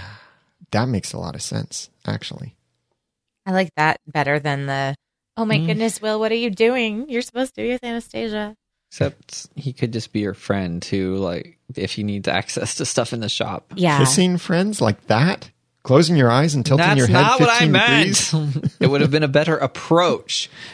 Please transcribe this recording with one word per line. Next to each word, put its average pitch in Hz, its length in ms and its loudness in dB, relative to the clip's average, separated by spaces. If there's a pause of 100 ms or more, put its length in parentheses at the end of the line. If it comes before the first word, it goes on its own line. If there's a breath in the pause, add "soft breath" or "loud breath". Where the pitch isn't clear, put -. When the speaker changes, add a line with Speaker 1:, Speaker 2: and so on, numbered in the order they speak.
(720 loud breath)
Speaker 1:
that 113 160 2
makes 123 260 -4
a - 40 -10
lot 85 180 -8
of 107 60 -10
sense, - 480 -8 (160)
actually. - 500 -10 (880)
Speaker 2:
I 190 60 -6
like 185 240 0
that 156 320 0
better 147 320 0
than 139 280 -4
the, 135 280 -2 (420)
"Oh 226 80 -2
my 220 120 2
Speaker 1:
Mm. 160 100 0
Speaker 2:
goodness, 220 340 -2
Will, 214 180 -2
what 220 120 0
are 226 40 0
you 233 160 -2
doing? 226 580 0
You're 240 140 -4
supposed 254 320 -6
to 214 60 -10
be 226 100 -4
with 247 120 -6
Anastasia." 226 720 -6 (360)
Speaker 3:
Except - 640 -6
he 127 180 -8
could 120 180 -4
just 113 220 -8
be 110 80 -2
your 101 140 -2
friend 90 500 -4
who, 95 320 -2
like, 90 400 -6 (180)
if - 180 -6
he 107 100 -6
needs 101 240 -4
access - 480 -4
to 143 100 -6
stuff - 280 -2
in 120 60 -6
the 107 100 -6
shop. 107 460 -8
Speaker 2:
Yeah. 175 220 2
Speaker 1:
Kissing 160 400 4
friends 190 420 -2
like 107 280 0
that? 147 420 0 (340)
Closing 156 320 6
your 127 160 6
eyes 143 240 2
and 123 100 0
tilting 151 200 4
Speaker 3:
That's 190 120 4
Speaker 1:
your 123 100 4
head 101 60 4
Speaker 3:
not 233 260 4
what 247 100 6
I 233 40 4
Speaker 1:
fifteen 240 180 4
Speaker 3:
meant. 226 600 2
Speaker 1:
degrees? 147 440 -2
Speaker 3:
<laughs> - 40 -20
It - 80 4
would 139 140 2
have 147 100 2
been 151 120 2
a 147 40 -2
better 151 300 2
approach - 920 0 (240 loud breath)